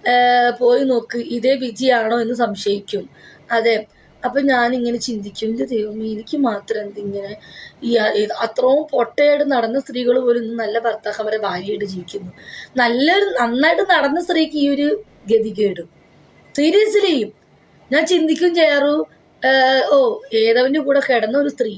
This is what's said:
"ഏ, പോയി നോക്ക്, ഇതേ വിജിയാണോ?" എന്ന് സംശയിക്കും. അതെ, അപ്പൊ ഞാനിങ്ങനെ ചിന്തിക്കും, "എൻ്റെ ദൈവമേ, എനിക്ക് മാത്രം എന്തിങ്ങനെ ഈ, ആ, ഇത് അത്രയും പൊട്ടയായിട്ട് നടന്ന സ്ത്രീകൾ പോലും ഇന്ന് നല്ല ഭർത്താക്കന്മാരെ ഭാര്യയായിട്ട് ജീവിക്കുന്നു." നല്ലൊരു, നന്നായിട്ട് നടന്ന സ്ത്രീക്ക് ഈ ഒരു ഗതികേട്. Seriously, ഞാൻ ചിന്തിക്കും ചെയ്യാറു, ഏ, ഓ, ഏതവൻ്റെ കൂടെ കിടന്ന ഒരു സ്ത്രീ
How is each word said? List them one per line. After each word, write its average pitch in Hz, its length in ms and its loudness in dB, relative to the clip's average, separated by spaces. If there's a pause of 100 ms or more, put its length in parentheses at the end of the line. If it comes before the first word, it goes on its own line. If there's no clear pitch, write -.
"ഏ, 247 60 2 (380)
പോയി 247 320 2
നോക്ക്, 240 340 -2
ഇതേ 240 380 -2
വിജിയാണോ?" 240 640 0
എന്ന് 233 140 -2
സംശയിക്കും. 202 680 -4 (480)
അതെ, 226 220 2 (500)
അപ്പൊ 247 160 -2
ഞാനിങ്ങനെ 240 580 0
ചിന്തിക്കും, 214 520 -6
"എൻ്റെ 240 160 -4
ദൈവമേ, 220 460 -4
എനിക്ക് 220 260 -8
മാത്രം 214 440 -2
എന്തിങ്ങനെ 202 520 -10 (500)
ഈ, 233 120 -2
ആ, 214 160 4
ഇത് 214 300 0
അത്രയും 254 400 2 (100)
പൊട്ടയായിട്ട് 285 600 2
നടന്ന 240 280 0
സ്ത്രീകൾ 247 400 0
പോലും 240 240 2
ഇന്ന് 226 160 -8
നല്ല 220 200 -2
ഭർത്താക്കന്മാരെ 214 580 -4
ഭാര്യയായിട്ട് 202 480 -6
ജീവിക്കുന്നു." 180 460 -12 (460)
നല്ലൊരു, 285 500 2 (120)
നന്നായിട്ട് 269 520 2
നടന്ന 294 300 2
സ്ത്രീക്ക് 320 360 -2
ഈ 285 120 2
ഒരു 285 200 0 (380)
ഗതികേട്. 208 560 0 (720)
Seriously, 392 640 2 (760)
ഞാൻ 320 140 2
ചിന്തിക്കും 330 500 2
ചെയ്യാറു, 294 400 2 (480)
ഏ, 262 80 2 (400)
ഓ, 285 60 4 (360)
ഏതവൻ്റെ 247 460 2
കൂടെ 277 200 2
കിടന്ന 240 380 0
ഒരു 285 120 0
സ്ത്രീ 220 280 -4